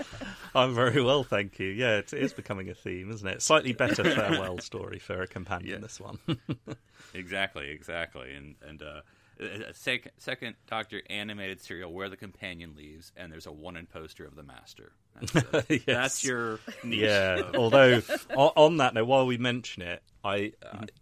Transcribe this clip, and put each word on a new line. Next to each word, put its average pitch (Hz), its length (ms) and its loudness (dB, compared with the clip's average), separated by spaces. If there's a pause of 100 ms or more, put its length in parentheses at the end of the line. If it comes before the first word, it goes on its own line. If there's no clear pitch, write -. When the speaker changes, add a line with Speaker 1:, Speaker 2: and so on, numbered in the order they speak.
(540)
Speaker 1:
I'm 127 220 4
very 123 260 4
well, 131 220 4
thank 101 340 -2
you. 95 80 -2
Yeah, 110 300 2
it - 160 -4
is 135 200 -2
becoming 95 360 -8
a 90 60 -12
theme, 92 360 -8
isn't 104 160 -8
it? - 160 -4
Slightly 135 300 4
better - 320 2
<laughs> 165 100 4
farewell 95 440 0
story 98 420 -10
for 92 220 -8
a 92 40 -4
companion, 90 440 -8
Speaker 2:
Yeah. 98 80 -8
Speaker 1:
this 104 200 -14
one. 101 200 -14 (100)
<laughs> 123 100 -2 (760)
Speaker 2:
Exactly, 92 560 -6
exactly. 76 640 -10
And, 71 220 -18 (100)
and, 78 160 -18
uh, 76 180 -14 (400)
a, - 40 -10 (260)
a - 40 -20
sec-, - 440 -6
Second 123 360 -10 (120)
Doctor 110 420 -6
animated 101 520 -8
serial 87 320 -12
where 95 160 -8
the 95 80 -12
companion 87 600 -14
leaves 76 400 -20
and 87 160 -14
there's 78 140 -16
a 82 60 -14
wanted 85 380 -14
poster 80 360 -16
of 71 80 -20
the 76 80 -18
Master. 64 500 -20 (280)
That's, 123 160 -4
uh, 143 280 2
Speaker 1:
<laughs> - 40 -10
Yes. 147 180 0
Speaker 2:
that's 131 380 0
your 117 340 -2 (260)
niche 117 160 -2
Speaker 1:
Yeah, 98 380 4
Speaker 2:
of 90 180 -4
Speaker 1:
although, 123 460 8 (340)
o-, 143 200 6
on 156 220 8
that 127 160 4
note, 113 120 2
while 131 200 6
we 123 120 0
mention 120 440 -4
it, 87 200 -8 (220)
I, 101 280 0 (120)
Speaker 2:
Mm-hmm. - 200 -12 (180)